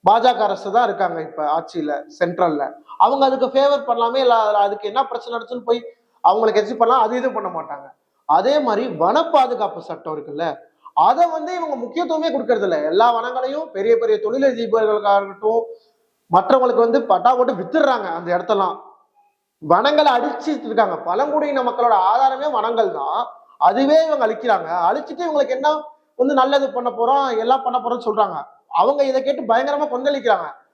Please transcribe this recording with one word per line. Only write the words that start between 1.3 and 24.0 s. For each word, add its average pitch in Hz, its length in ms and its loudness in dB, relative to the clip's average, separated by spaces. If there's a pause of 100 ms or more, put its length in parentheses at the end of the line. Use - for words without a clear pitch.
ஆட்சியில, 151 580 -4 (160)
சென்ட்ரல்ல, 170 540 -2 (260)
அவங்க 269 260 4
அதுக்கு 262 220 0
ஃபேவர் 277 400 0
பண்ணலாமே, 233 300 -2
இல்ல 247 180 4
அதுக்கு 208 520 0
என்ன 247 200 -2
பிரச்சனை 233 280 -10
நடந்துச்சுன்னு 233 300 -10
போய் 233 200 -2 (360)
அவங்களுக்கு 214 400 4
எச்சு - 160 -4
பண்ணலாம், 233 260 4
அது 226 140 0
இது 254 160 -2
பண்ண 202 160 -6
மாட்டாங்க. 151 380 -10 (380)
அதே 247 360 2
மாதிரி 240 280 -2
வன 202 360 2
பாதுகாப்பு 247 580 0
சட்டம் 160 340 -10
இருக்குல்ல, 151 400 -6 (380)
அதை 262 320 4
வந்து 320 280 -6
இவங்க 320 220 -4
முக்கியத்துவமே 320 540 -4
கொடுக்கறது 226 320 0
இல்ல. 165 200 -2
எல்லா 185 320 4
வனங்களையும் 262 560 -6
பெரிய 220 260 2
பெரிய 220 260 0
தொழிலதிபர்களுக்காக 220 920 2
இருக்கட்டும், 214 460 -2 (720)
மற்றவங்களுக்கு 240 540 4
வந்து 233 160 2
பட்டா 240 320 2
போட்டு 247 180 2
வித்துடுறாங்க 240 560 -2
அந்த 175 280 -4
இடத்தெல்லாம். 185 440 -2 (880)
வனங்களை 277 480 4
அழிச்சிட்டு 277 480 -4
இருக்காங்க. 208 320 0
பழங்குடியின 277 680 -2
மக்களோட 240 340 0 (160)
ஆதாரமே 262 380 0
வனங்கள் 226 420 -2
தான், 156 340 -4 (320)
அதுவே 269 480 4